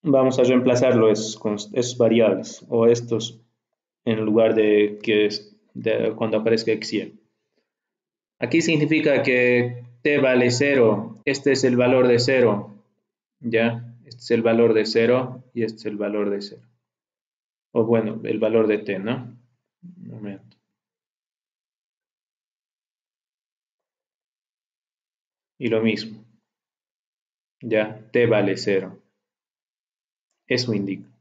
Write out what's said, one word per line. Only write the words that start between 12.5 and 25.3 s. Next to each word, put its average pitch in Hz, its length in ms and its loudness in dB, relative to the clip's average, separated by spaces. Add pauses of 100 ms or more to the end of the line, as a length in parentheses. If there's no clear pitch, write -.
¿ya? 117 520 -2 (140)
Este - 140 -20
es - 100 -8
el 113 120 2
valor 113 300 4
de 107 140 2
cero 123 680 0
y 117 120 -4
este 110 140 -8
es - 80 -12
el 104 100 -8
valor 104 340 -4
de 101 100 -6
cero. - 220 -18 (1080)
O 117 120 0
bueno, 110 380 -2
el 110 160 -4
valor 110 300 2
de 104 100 0
t, 98 220 -6
¿no? 123 360 -8 (460)
Un - 260 -20
momento. 104 480 -16 (4000)